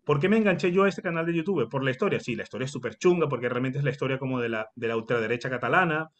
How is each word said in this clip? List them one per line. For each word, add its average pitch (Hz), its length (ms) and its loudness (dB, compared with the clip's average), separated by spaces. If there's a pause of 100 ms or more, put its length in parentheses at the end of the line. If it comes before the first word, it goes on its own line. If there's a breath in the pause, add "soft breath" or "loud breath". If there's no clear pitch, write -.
¿por 156 120 4
qué 185 120 2
me 220 80 6
enganché 190 340 2
yo 190 120 4
a 196 40 4
este 190 140 -4
canal 170 240 -2
de 170 80 0
YouTube? 160 340 0
Por 135 160 -2
la 135 60 2
historia. 131 300 0
Sí, 120 140 -4
la 98 100 -6
historia 110 200 -8
es 139 60 -6
súper 113 260 -8
chunga 175 320 4
porque 123 220 -2
realmente 127 260 -2
es 139 80 -2
la 135 60 0
historia 131 280 -2
como 131 220 -4
de 117 80 -2
la, 110 260 -6
de 113 140 -4
la 117 80 0
ultraderecha 117 540 -2
catalana, 156 580 0 (120)